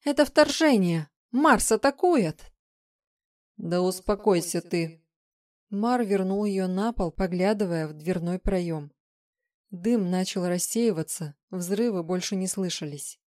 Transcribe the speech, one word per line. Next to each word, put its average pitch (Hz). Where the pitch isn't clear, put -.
«Это 285
вторжение! 220
Марс 262
атакует!» 262
«Да 175
успокойся 185
ты!» 165
Мар 240
вернул 196
её 190
на 196
пол, 180
поглядывая 180
в 156
дверной 175
проём. 170
Дым 190
начал 185
рассеиваться, 175
взрывы 190
больше 180
не 185
слышались. 160